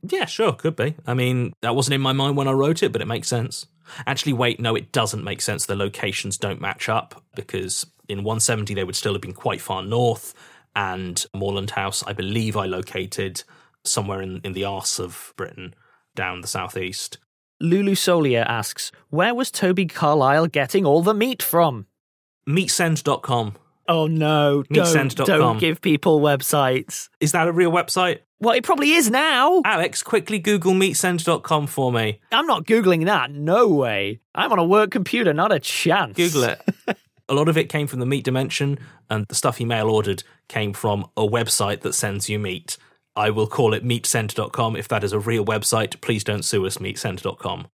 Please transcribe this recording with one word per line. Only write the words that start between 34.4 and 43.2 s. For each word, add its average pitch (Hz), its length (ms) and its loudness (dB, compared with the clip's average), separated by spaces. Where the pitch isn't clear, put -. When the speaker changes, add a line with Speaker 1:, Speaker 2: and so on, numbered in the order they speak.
Speaker 2:
on 202 60 2
a 170 60 4
work 202 280 4
computer, 208 400 0
not 170 180 2
a 190 80 2
chance. 165 580 0
Speaker 1:
Google 160 280 2
it. 107 160 -2
Speaker 2:
<laughs> 220 100 -2
Speaker 1:
A 139 60 0
lot 151 140 4
of 160 100 4
it 160 100 0
came 147 200 -2
from 127 100 -6
the 123 80 -2
meat 131 160 0
dimension, 135 560 -2
and 107 160 -2
the - 80 -8
stuff - 220 0
he 120 80 -4
mail 113 260 0
ordered 104 320 0
came 104 260 -4
from 101 440 -2
a 107 100 0
website 107 540 0
that - 120 -4
sends 101 360 -4
you 104 100 -2
meat. 92 380 -8
I 107 140 2